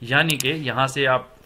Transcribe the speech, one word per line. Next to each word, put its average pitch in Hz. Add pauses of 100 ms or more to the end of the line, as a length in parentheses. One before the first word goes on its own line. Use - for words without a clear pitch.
यानी 143
कि 131
यहां 135
से 135
आप 127 (120)